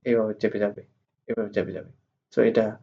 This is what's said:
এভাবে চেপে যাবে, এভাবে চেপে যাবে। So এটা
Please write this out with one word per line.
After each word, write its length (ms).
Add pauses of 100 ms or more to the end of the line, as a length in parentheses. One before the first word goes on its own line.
এভাবে 360
চেপে 200
যাবে, 220 (460)
এভাবে 220
চেপে 220
যাবে। 200 (420)
So 80
এটা 240 (180)